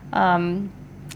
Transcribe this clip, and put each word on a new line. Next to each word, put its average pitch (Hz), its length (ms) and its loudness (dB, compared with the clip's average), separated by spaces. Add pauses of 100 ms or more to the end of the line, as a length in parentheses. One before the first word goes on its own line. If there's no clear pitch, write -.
(120)
Um, 180 600 2 (440)